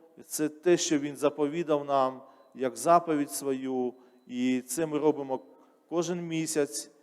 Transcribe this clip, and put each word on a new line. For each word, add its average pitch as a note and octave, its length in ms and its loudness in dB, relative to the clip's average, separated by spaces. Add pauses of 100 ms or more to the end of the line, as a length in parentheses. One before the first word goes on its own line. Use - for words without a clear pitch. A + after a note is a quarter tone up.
(260)
Це D3+ 220 -4
те, E3 280 2
що D#3+ 220 2
він C#3+ 180 -4
заповідав D3 680 0
нам C3 380 0 (320)
як B2 220 -4
заповідь D#3+ 560 4
свою, C3 600 -2 (320)
і B2+ 400 0
це E3 200 -2
ми D3 120 -2
робимо C#3 420 0 (480)
кожен E3+ 380 -4
місяць, D#3+ 640 -2 (120)